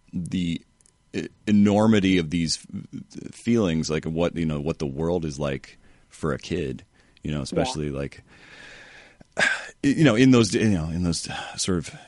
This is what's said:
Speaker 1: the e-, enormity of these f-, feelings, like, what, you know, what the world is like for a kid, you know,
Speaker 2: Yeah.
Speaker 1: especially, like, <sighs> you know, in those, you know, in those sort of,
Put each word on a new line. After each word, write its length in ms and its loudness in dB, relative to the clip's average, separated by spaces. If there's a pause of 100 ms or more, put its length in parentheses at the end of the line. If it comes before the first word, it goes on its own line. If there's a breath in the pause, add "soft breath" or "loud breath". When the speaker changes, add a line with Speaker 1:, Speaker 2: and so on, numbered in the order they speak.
(120)
Speaker 1:
the 500 -4 (500)
e-, 160 -8 (180)
enormity 720 4
of 120 -2
these 340 -2 (100)
f-, 600 -14
feelings, 560 0
like, 140 -4
what, 320 -2
you 100 -2
know, 140 -2
what 180 -4
the 80 -4
world 380 -2
is 140 -8
like 400 -8 (300 soft breath)
for 240 -6
a 60 -4
kid, 460 -6 (380 soft breath)
you 80 -8
know, 80 -4
Speaker 2:
Yeah. 60 -6
Speaker 1:
especially, 460 -4
like, 320 -8 (1120 loud breath)
<sighs> 60 0 (400 loud breath)
you 220 4
know, 100 6
in 160 6
those, 240 6
you 160 2
know, 180 0
in 140 -4
those 260 -2 (280 loud breath)
sort 220 -2
of, 160 -8 (140 loud breath)